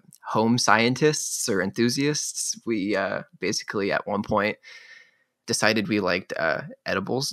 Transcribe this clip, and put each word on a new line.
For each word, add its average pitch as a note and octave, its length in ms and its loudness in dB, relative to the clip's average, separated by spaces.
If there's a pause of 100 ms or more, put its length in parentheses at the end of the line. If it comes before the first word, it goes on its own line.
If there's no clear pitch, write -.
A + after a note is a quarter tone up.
(240)
home A2+ 340 2
scientists B2 920 2
or G2 140 2
enthusiasts. B2 1040 -2
We, G#2 300 0
uh, G2 260 -2 (160)
basically G2 540 -2
at - 160 -2
one G2+ 160 -2
point G#2+ 320 0 (920)
decided A2 400 2
we G#2 140 2
liked, F#2 360 -2
uh, D#2 260 0 (220)
edibles A#2+ 480 -2